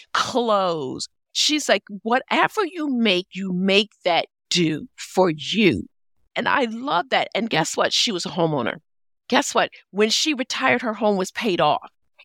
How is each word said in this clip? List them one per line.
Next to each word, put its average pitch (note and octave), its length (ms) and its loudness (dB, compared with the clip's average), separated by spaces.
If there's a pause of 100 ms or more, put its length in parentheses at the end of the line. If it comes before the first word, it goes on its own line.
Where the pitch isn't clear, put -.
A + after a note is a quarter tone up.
(120)
clothes. F3+ 960 0 (240)
She's - 380 0
like, G#3 140 2 (180)
"Whatever B3+ 640 0
you D#4 240 -4
make, A3 440 2
you F#3 200 -6
make F#3+ 380 2 (120)
that E3+ 220 2 (240)
do D#3 380 0 (100)
for F#3 320 0
you." D3+ 580 0 (480)
And - 140 -2
I C#4 160 2
love C4 460 -2
that. F3+ 240 2
And G#3 140 -2
guess D#3+ 280 0
what? F#3+ 160 0
She - 180 0
was F3 140 -4
a - 40 -8
homeowner. D3+ 480 0 (520)
Guess C4 240 0
what? F#3 160 2 (220)
When G#3+ 180 2
she D4+ 240 0
retired, B3+ 480 -2
her A3 140 -4
home G#3 220 2
was - 140 -2
paid F3+ 300 -2
off. D3+ 260 0 (380)